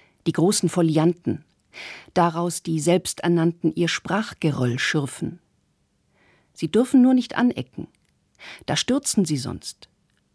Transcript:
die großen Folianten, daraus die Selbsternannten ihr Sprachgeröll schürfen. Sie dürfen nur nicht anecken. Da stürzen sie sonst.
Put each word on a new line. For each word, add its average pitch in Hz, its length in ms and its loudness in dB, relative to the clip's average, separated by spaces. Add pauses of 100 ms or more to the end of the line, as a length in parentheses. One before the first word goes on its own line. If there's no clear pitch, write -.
(260)
die 165 60 0
großen 180 360 2
Folianten, 160 760 0 (680)
daraus 170 480 0
die 160 180 -2
Selbsternannten 170 960 0
ihr 170 140 0
Sprachgeröll 131 880 -2
schürfen. 156 600 -4 (1120)
Sie - 180 -6
dürfen 254 300 4
nur 262 140 6
nicht 247 220 -2
anecken. - 500 -2 (800)
Da 160 100 -2
stürzen 247 480 0
sie 156 120 0
sonst. - 520 -10 (460)